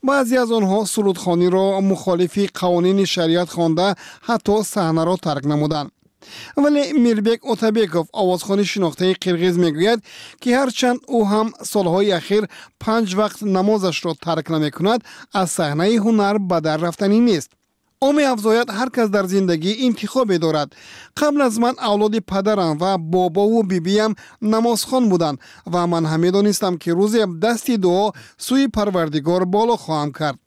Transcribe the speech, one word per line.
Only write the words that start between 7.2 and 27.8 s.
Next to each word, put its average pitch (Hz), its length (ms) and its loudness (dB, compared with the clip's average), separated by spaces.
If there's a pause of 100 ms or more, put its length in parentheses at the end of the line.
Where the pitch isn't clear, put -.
اوتابیکوف، 214 680 0
آوازخوان 196 500 0
شناختهٔ 185 580 0
قرقیز، 175 380 0
می‌گوید 180 440 2 (380)
که 247 180 2
هرچند 247 480 0
او 226 220 0
هم 214 240 0 (100)
سالهای 196 500 0
اخیر 196 320 0 (360)
پنج 220 360 0
وقت 208 260 -2
نمازش 190 600 0
را 165 180 -2
ترک 160 280 -4
نمی‌کند، 160 540 0 (280)
از 190 180 0
صحنهٔ 165 460 0
هنر 208 420 2
به 180 220 0
در 156 160 -2
رفتنی 196 440 0
نیست. 208 300 2 (480)
او 269 140 2
می‌افزاید 233 580 0
هر 226 180 -4
کس 233 200 0
در 196 180 0
زندگی 180 520 0
انتخابی 226 600 0
دارد. 156 340 -2 (440)
قبل 294 240 0
از 233 200 0
من 240 180 0
اولاد 214 400 0
پدرم 190 640 -2
و 190 180 0
بابا 175 440 0
و 220 200 2
بیبیم 196 520 0 (280)
نمازخوان 226 680 0
بودند 165 300 0 (340)
و 175 140 0
من 170 180 0
هم 160 160 -2
می‌دانستم 190 560 0
که 170 180 -4
روزی 214 320 2 (160)
دستی 233 360 0
دعا 185 320 2 (280)